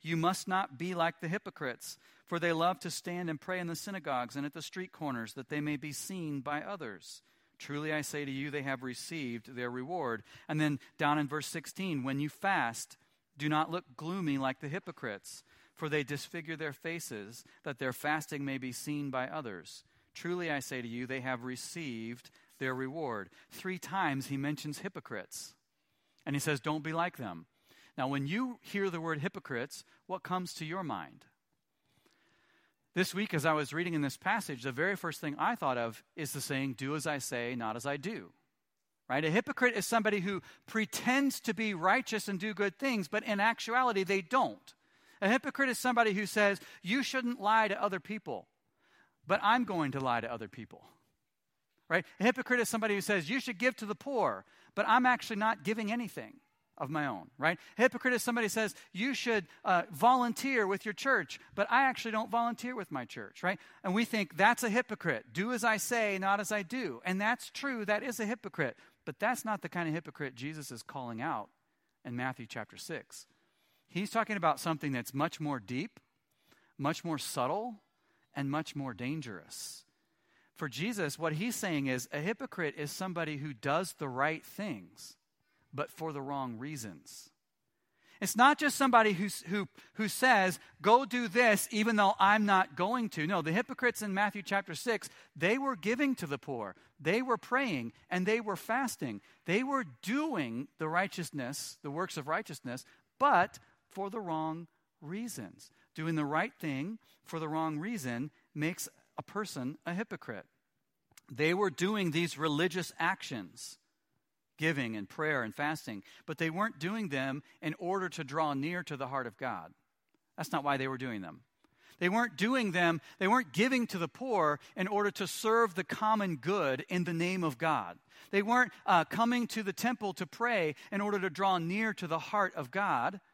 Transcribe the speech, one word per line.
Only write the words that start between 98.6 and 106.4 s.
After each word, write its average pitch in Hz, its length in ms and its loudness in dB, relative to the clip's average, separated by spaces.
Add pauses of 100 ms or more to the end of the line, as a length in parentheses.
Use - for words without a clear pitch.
They 202 200 2
were 269 180 0 (200)
doing 185 640 -2 (100)
the 160 100 -2
righteousness, 156 920 -4
the 147 80 -8
works 165 260 -4
of 139 120 -6
righteousness, 135 560 -4 (340)
but 220 400 6 (320)
for 196 180 -6
the 196 120 -8
wrong 160 480 -4 (320)
reasons. 175 720 -10 (220)
Doing 160 200 -2
the 151 100 2
right 156 300 2